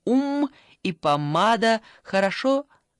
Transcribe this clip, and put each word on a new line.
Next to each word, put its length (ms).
«ум», 440
и 80
помада 880
хорошо 640